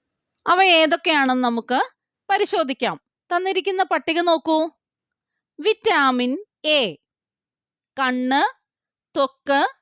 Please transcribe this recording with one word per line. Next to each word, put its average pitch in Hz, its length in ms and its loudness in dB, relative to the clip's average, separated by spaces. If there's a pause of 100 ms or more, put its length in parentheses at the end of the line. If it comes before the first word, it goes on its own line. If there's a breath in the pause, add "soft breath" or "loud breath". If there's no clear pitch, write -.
(460)
അവ 359 160 2
ഏതൊക്കെയാണെന്ന് 311 840 2
നമുക്ക് 240 360 -2 (500)
പരിശോധിക്കാം. 311 760 -2 (320)
തന്നിരിക്കുന്ന 370 460 -2
പട്ടിക 330 380 -2
നോക്കൂ. 320 500 0 (880)
വിറ്റാമിൻ 294 840 0 (200)
എ, 277 300 0 (1040)
കണ്ണ്, 254 420 0 (760)
ത്വക്ക്, 277 520 0 (140)